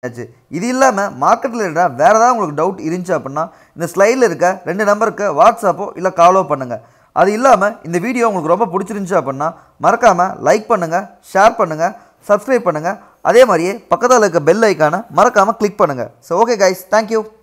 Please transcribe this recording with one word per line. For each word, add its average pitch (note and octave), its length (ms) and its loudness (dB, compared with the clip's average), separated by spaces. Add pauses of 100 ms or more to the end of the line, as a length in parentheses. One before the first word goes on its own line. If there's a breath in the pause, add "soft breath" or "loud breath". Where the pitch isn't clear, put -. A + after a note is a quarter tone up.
ஆச்சு. A#2+ 180 -12 (340 soft breath)
இது F3+ 160 -6
இல்லாம B3+ 300 0 (180)
மார்க்கெட் A3+ 360 0
ரிலேட்டடா F3 280 -2 (160)
வேற F#3 160 6
ஏதாவது A#3+ 160 4
உங்களுக்கு F3 300 -4
டவுட் F#3 240 -4
இருந்துச்சு F3 320 -4
அப்படின்னா C#3 240 -8 (340 soft breath)
இந்த E3 160 -6
ஸ்லைடில் A#3 340 2
இருக்க E3+ 200 0 (220)
ரெண்டு F#3+ 200 -4
நம்பருக்கு G#3 360 -2 (140)
WhatsApp-ஓ G3 460 2 (140)
இல்ல F#3 100 -2 (100)
காலோ F#3 220 6 (100)
பண்ணுங்க. C3 240 -6 (460 soft breath)
அது F#3 160 4
இல்லாம A3 320 2 (180)
இந்த E3+ 180 -4
வீடியோ A#3+ 240 -2
உங்களுக்கு E3+ 240 -2
ரொம்ப G#3 200 0
பிடிச்சிருந்துச்சு F#3+ 460 -4
அப்படின்னா C3+ 280 -6 (380 soft breath)
மறக்காம F#3+ 420 2 (200)
லைக் G#3+ 240 2
பண்ணுங்க, F3 260 -2 (340)
ஷேர் G3+ 280 4
பண்ணுங்க, D#3+ 260 -2 (440 loud breath)
சப்ஸ்கிரைப் G#3 380 0
பண்ணுங்க. D#3+ 240 -2 (380 soft breath)
அதே A3 200 6
மாதிரியே F3 240 0 (180)
பக்கத்துல A#3 340 2
இருக்க E3+ 240 0
பெல் A3 200 2
ஐகானை D#3 300 0 (200)
மறக்காம G#3+ 420 2
கிளிக் G#3 200 -2
பண்ணுங்க. C3+ 240 -2 (220)
So F3 140 0
ஓகே A#3 220 0
கைஸ், F#3+ 200 0 (100)
thank A3 220 0
you. A3 60 0 (200)